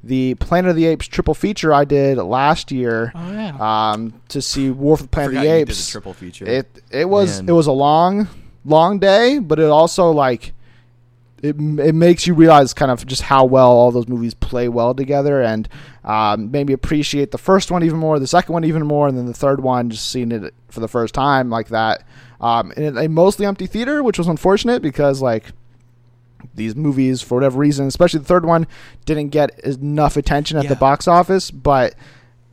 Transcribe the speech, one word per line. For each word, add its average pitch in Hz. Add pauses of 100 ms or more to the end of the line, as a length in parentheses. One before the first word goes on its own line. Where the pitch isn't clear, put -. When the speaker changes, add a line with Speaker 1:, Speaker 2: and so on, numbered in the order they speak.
Speaker 1:
the 131
Planet 180
of 165
the 165
Apes 160
triple -
feature 185
I 143
did 139
last 131
year, 117
Speaker 2:
Oh, 175
yeah. 208 (360)
Speaker 1:
um, 110 (140)
to 143
see 135
War 139
for 147
the 131
Planet 143
of 127
Speaker 3:
Forgot 135
Speaker 1:
the 147
Speaker 3:
you 156 (120)
did 123
a 113
Speaker 1:
Apes. -
Speaker 3:
triple 98
feature. 90
Speaker 1:
It, 127
it 156
was, 190
Speaker 3:
Man. 185
Speaker 1:
it 175
was 165
a 147
long, 170 (360)
long 160
day, 226
but 156
it 156
also, 165
like, 135 (920)
it, 147 (240)
it 156
makes 170
you 175
realize 151
kind 131
of 120
just 131
how 135
well 127
all 123
those 120
movies 117
play 123
well 120
together, 139
and, 110 (360)
um, 107
made 143
me 135
appreciate 143
the 123
first 190
one 175
even 165
more, 156
the 135
second 170
one 165
even 156
more, 147
and 131
then 123
the 120
third 139
one, 123
just 110
seeing 120
it 107 (140)
for -
the 113
first 117
time 135
like 113
that, 113 (360)
um, 117
in 147
a 156
mostly 185
empty 190
theater, 269
which 233
was 170
unfortunate 196
because, 139
like, 113 (1040)
these 110
movies, 131
for 123
whatever 131
reason, 139
especially 160
the 131
third 180
one, 165 (400)
didn't 151
get 147
enough 147
attention 147
at 139
the 143
Speaker 3:
Yeah. -
Speaker 1:
box 135
office, 180
but 135 (580)